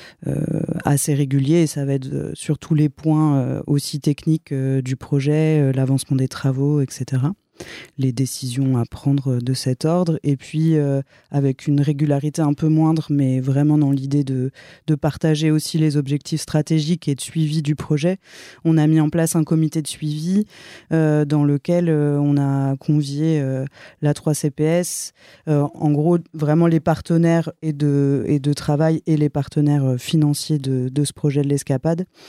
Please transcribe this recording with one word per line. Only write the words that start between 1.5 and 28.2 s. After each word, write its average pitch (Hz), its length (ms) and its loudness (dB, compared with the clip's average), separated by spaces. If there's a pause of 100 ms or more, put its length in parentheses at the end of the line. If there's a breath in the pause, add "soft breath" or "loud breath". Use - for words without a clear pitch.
et 156 60 2
ça 143 160 -6
va 139 100 -2
être, 135 180 -6
euh, - 220 -6
sur - 240 -4
tous - 160 -4
les 151 140 4
points, 156 500 2
euh, 127 300 -2
aussi 143 320 -2
techniques, 156 500 -2
euh, 135 320 -2
du 131 140 -4
projet, 151 640 0
euh, 135 120 2
l'avancement 135 440 0
des 131 120 2
travaux, 139 520 0
et 135 80 0
cetera. 131 460 -2 (600 loud breath)
Les 131 160 0
décisions 131 640 -2
à 117 100 0
prendre 135 520 -2
de 127 160 -2
cet 127 300 -4
ordre. 165 400 0
Et 143 120 0
puis, 160 380 0
euh, 139 260 0 (300 soft breath)
avec 139 380 -2
une 143 120 2
régularité 143 640 0
un 147 120 2
peu 160 120 -2
moindre, 156 440 2
mais 131 300 0
vraiment 143 380 2
dans 139 140 2
l'idée 139 320 0
de, 131 260 -4 (380 loud breath)
de 156 80 2
partager 156 560 0
aussi 156 260 -2
les 156 180 2
objectifs 147 440 -4
stratégiques 156 680 -2
et 139 80 0
de 131 60 -8
suivi 156 420 -2
du 147 140 -2
projet, 160 400 -2 (480 loud breath)
on 160 140 4
a 151 100 4
mis 160 120 4
en 151 100 2
place 165 260 0
un 160 80 2
comité 160 360 0
de 143 60 -4
suivi, 160 600 -4 (460 loud breath)
euh, 151 320 2
dans 147 200 2
lequel, 170 440 0
euh, 147 300 2
on 143 180 2
a 139 420 0
convié, 151 600 0
euh, 131 240 -4 (360 loud breath)
la 147 140 2
trois 156 200 -2
C 151 160 -2
P 151 140 -2
S, 170 480 -2 (340 loud breath)
euh, 147 280 2
en 151 180 0
gros, 160 260 2 (140)
vraiment 156 340 2
les 165 140 2
partenaires 165 800 0
et 156 140 -4
de, 143 520 0